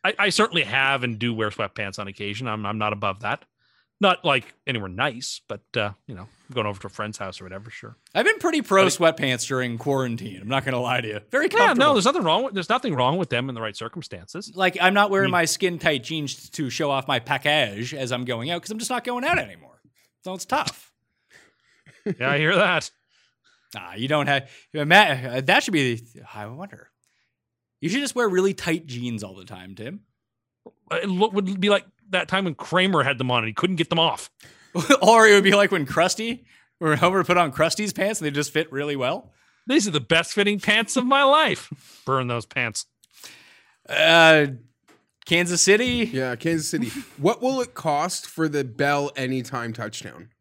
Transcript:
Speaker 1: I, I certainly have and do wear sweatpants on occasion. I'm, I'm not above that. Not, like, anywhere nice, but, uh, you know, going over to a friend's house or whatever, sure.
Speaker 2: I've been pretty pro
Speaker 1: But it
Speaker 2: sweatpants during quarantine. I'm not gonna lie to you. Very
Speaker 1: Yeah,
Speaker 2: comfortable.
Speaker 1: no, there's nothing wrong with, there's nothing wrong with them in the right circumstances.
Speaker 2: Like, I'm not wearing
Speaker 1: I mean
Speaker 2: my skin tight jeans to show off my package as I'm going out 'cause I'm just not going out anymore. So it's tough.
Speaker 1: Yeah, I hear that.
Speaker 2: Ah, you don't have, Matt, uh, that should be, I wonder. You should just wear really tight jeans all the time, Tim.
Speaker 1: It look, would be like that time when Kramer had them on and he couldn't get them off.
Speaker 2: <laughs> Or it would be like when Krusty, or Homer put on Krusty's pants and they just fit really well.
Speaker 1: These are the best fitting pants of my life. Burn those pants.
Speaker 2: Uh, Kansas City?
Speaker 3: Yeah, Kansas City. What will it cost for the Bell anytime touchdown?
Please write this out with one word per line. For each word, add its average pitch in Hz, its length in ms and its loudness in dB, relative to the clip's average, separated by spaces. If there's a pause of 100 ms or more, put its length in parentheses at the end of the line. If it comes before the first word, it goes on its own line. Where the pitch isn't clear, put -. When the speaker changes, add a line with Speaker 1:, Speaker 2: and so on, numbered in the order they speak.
Speaker 1:
I, 190 160 0
I 202 100 2
certainly 180 340 2
have 135 400 0
and 117 140 -4
do 120 160 -2
wear 110 160 -2
sweatpants 101 500 -6
on 101 80 -10
occasion. 104 400 -10
I'm, 107 180 -6
I'm 107 120 -4
not 107 160 -2
above 104 280 -6
that. 113 240 -6 (560)
Not, 185 240 2
like, 135 280 0 (140)
anywhere 107 220 -6
nice, 120 580 -6
but, 104 140 -12 (160)
uh, 104 140 -2 (160)
you - 80 -14
know, 90 120 -18 (240)
going 113 160 -4
over 101 140 -6
to 101 60 -14
a - 20 -10
friend's 107 280 -10
house 95 220 -10
or 95 60 -18
whatever, 98 240 -16
sure. - 260 -18 (180)
Speaker 2:
I've 220 120 0
been 440 140 2
pretty 320 220 0
pro 190 220 4
Speaker 1:
But 180 100 4
it - 60 -6
Speaker 2:
sweatpants 160 480 2
during 127 300 -4
quarantine. 117 640 -4
I'm 104 80 -12
not 131 160 0
gonna 127 160 -2
lie 123 180 -2
to 117 80 -6
you. 104 120 -8 (120)
Very 285 140 0
Speaker 1:
Yeah, 403 120 0 (100)
Speaker 2:
comfortable. 277 200 4
Speaker 1:
no, 294 60 4
there's 196 120 2
nothing 285 180 2
wrong 175 200 2
with, 262 100 -8
there's 185 160 -6
nothing 226 260 -2
wrong 127 220 2
with 180 120 -4
them 123 180 -2
in 123 80 -8
the 113 60 -10
right 107 160 -8
circumstances. 113 760 -14
Speaker 2:
Like, 185 260 0
I'm 185 120 6
not 202 160 4
wearing 196 160 2
Speaker 1:
I - 20 0
mean 185 40 -2
Speaker 2:
my 170 140 2
skin 175 340 -2
tight 147 240 0
jeans 147 460 -8
to 139 200 -6
show 143 220 -2
off 135 160 -2
my 131 120 0
package 123 720 -2
as 131 180 -6
I'm 123 140 -4
going 120 240 -6
out 175 120 -6
'cause - 100 -14
I'm 220 80 -8
just 233 120 -8
not 240 140 -6
going 247 180 -6
out 339 160 0
anymore. 107 400 -14 (460)
So 185 80 -8
it's 185 120 -12
tough. - 460 -6 (1300)
Speaker 1:
Yeah, 131 120 0
I 143 80 0
hear 160 160 2
that. 180 360 0 (840)
Speaker 2:
Ah, 90 180 -16
you 123 140 -6
don't 147 180 0
have, 139 220 0 (240)
Matt, 151 520 4
uh, 127 160 -4
that 175 220 4
should 156 100 -6
be, 123 280 0 (320)
I 104 140 -12
wonder. 160 420 -18 (920)
You 156 100 -6
should 254 120 -2
just 277 140 -6
wear 240 120 0
really 185 260 2
tight 160 320 -4
jeans 120 380 -8
all 95 120 -14
the 92 100 -20
time, 92 300 -18
Tim. 143 260 -14 (880)
Speaker 1:
It 170 160 -4
look, 190 260 0
would 196 280 -2
be 202 80 4
like 202 160 2 (260)
that 175 160 -2
time 196 180 0
when 160 100 -4
Kramer 180 480 2
had 131 140 0
them 127 140 -2
on 123 80 2
and 110 80 -4
he 110 60 -8
couldn't 180 240 -2
get 165 120 -2
them 170 100 0
off. 160 360 0
Speaker 2:
<laughs> - 680 0
Or 220 260 8
it 208 80 10
would 196 80 6
be 196 100 6
like 202 180 4
when 160 140 0
Krusty, 220 600 -2 (340)
or 156 160 2
Homer 180 280 4
put 175 140 2
on 160 140 2
Krusty's 165 420 0
pants 208 260 -2
and 160 60 -6
they 147 60 -2
just 147 200 -4
fit 156 200 -2
really 143 240 -4
well. 139 360 -4 (360)
Speaker 1:
These 240 200 2
are 180 40 -4
the 147 80 -2
best 165 340 0
fitting 208 260 0
pants 220 380 0
of 247 80 0
my 269 180 4
life. - 840 0
Burn 131 220 0
those 120 200 -4
pants. 120 380 -6 (1040)
Speaker 2:
Uh, 160 600 8 (800)
Kansas 175 360 0
City? 240 500 2
Speaker 3:
Yeah, 131 240 -4
Kansas 160 340 -2
City. 120 200 -4 (280)
What 190 240 0
will 262 200 -2
it - 140 -8
cost 156 520 -4
for 160 220 -4
the 147 140 -2
Bell 143 520 -2
anytime 127 580 -6
touchdown? 107 560 -12 (120)